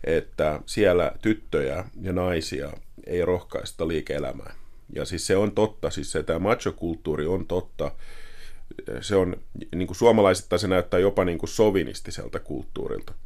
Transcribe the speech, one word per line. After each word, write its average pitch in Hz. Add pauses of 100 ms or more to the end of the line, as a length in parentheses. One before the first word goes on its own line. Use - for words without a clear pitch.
että 76
siellä 90 (100)
tyttöjä 80 (160)
ja 92
naisia 82 (380)
ei 87
rohkaista -
liike-elämään. 71 (400)
Ja 71
siis 85
se 95
on 104
totta, 104
siis 73
se, 78
tää 82
machokulttuuri 85
on 90
totta. 85 (1080)
Se 104
on, 90 (380)
niinku 90
suomalaisittain 101
se 98
näyttää 92
jopa 95
niinku 85
sovinistiselta -
kulttuurilta. - (120)